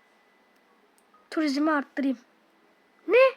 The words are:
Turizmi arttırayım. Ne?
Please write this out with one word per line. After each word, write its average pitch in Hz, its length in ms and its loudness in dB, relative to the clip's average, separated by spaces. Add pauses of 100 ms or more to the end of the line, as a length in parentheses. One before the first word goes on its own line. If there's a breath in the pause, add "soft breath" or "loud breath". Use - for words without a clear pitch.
(1300)
Turizmi 302 400 -2
arttırayım. 277 460 -4 (880)
Ne? 381 100 4 (200)